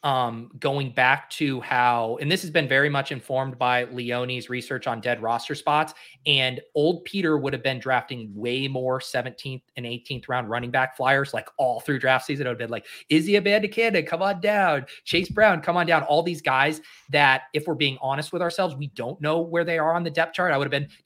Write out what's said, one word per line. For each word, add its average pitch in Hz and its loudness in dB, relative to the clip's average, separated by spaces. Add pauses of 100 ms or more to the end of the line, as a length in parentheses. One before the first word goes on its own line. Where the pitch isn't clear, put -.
um, 120 -2 (100)
going 139 -2
back 131 2
to 135 -4
how, 120 2
and 139 -2
this 185 0
has 180 -10
been 151 0
very 139 4
much 139 -2
informed 131 -4
by 123 2
Leone's 123 -6
research 127 -6
on 117 -4
dead 117 -2
roster 117 -2
spots, 151 0 (320)
and 131 2 (140)
old 170 2
Peter 160 0
would 135 -2
have 120 -8
been 131 -2
drafting 120 -4
way 123 -4
more 131 -2
seventeenth 131 -6 (160)
and 123 -8
eighteenth 120 -10
round 123 -4
running 120 -4
back 131 0
flyers, 135 2
like, - -6
all 123 0
through 135 -2
draft 131 2
season. 139 -4
It 123 -2
would 117 -6
have 120 -8
been - -8
like, 113 -8 (240)
"Is 160 4
he 202 4
a 202 6
Bandicanda? 208 2
Come 165 -4
on 190 0
down. 185 2 (200)
Chase 180 0
Brown, 165 6
come 170 0
on 170 2
down." 165 4
All 147 2
these 170 -4
guys 143 2 (260)
that, 135 4 (100)
if 151 -2
we're 165 -2
being 135 -2
honest 139 -4
with 175 -2
ourselves, 175 -2
we 143 -8
don't 120 -8
know 156 2
where 170 0
they 165 0
are 160 2
on 170 0
the 170 -4
depth 165 0
chart. 180 0
I 139 2
would 139 0
have 135 -2
been 143 -8 (160)